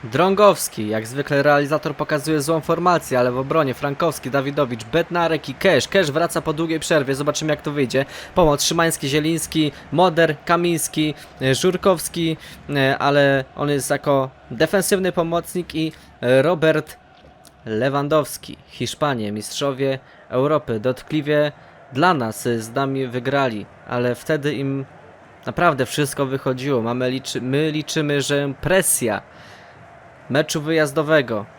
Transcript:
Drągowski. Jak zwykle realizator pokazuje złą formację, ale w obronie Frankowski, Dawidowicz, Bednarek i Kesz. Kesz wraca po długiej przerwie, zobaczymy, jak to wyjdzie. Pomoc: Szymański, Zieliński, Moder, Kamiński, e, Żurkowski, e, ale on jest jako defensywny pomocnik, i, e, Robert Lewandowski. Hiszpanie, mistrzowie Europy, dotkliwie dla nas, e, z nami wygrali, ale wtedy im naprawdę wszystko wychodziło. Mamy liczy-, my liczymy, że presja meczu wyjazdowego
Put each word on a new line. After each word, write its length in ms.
Drągowski. 840
Jak 200
zwykle 360
realizator 520
pokazuje 460
złą 200
formację, 580
ale 120
w 60
obronie 360
Frankowski, 580
Dawidowicz, 520
Bednarek 680
i 40
Kesz. 340
Kesz 240
wraca 300
po 120
długiej 260
przerwie, 360
zobaczymy, 380
jak 80
to 100
wyjdzie. 340
Pomoc: 280
Szymański, 460
Zieliński, 600
Moder, 440
Kamiński, 680
e, 140
Żurkowski, 840
e, 280
ale 480
on 140
jest 200
jako 400
defensywny 600
pomocnik, 640
i, 160
e, 200
Robert 560
Lewandowski. 920
Hiszpanie, 640
mistrzowie 680
Europy, 500
dotkliwie 720
dla 200
nas, 340
e, 120
z 140
nami 340
wygrali, 580
ale 280
wtedy 380
im 320
naprawdę 400
wszystko 400
wychodziło. 560
Mamy 280
liczy-, 320
my 300
liczymy, 500
że 400
presja 600
meczu 320
wyjazdowego 840